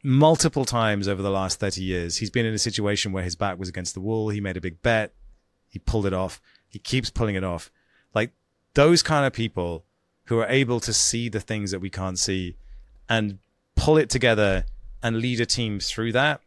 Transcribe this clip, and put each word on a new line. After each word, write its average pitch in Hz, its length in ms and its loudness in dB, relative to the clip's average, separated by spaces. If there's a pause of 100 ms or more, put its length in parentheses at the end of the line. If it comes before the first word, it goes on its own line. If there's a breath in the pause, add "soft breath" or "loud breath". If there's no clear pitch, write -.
multiple 147 600 4
times 107 420 0
over 98 140 -2
the 98 80 -2
last 95 300 -2
thirty 95 240 -2
years, 90 340 -2
he's 104 140 -4
been 120 140 0
in 110 100 -2
a 101 40 -4
situation 104 520 -2
where 95 120 -4
his 90 120 -6
back 95 240 -4
was 92 100 -6
against 90 240 -8
the 95 60 -10
wall. 107 300 -2
He 104 120 -4
made 92 160 -6
a 85 40 -8
big 87 200 -10
bet. 110 320 2 (560)
He - 80 -16
pulled 101 300 0
it 92 60 0
off. 92 280 -4 (260 soft breath)
He - 120 -16
keeps - 320 -2
pulling 104 240 0
it 95 80 -2
off. 87 280 -6 (440)
Like, 110 160 0 (420)
those 160 300 6
kind 147 220 2
of 127 80 0
people 87 520 -4 (400)
who 117 140 0
are 113 80 0
able 123 320 2
to 110 140 -4
see 117 360 0
the 104 100 -4
things 104 320 -6
that 95 80 -6
we 95 100 -8
can't 92 280 -6
see 92 380 -4 (520)
and 107 300 -2 (380)
pull 151 220 6
it 143 120 4
together 107 560 2 (380)
and 113 140 0
lead 120 220 -2
a 117 60 2
team 107 340 -2
through 113 340 -4
that 139 340 2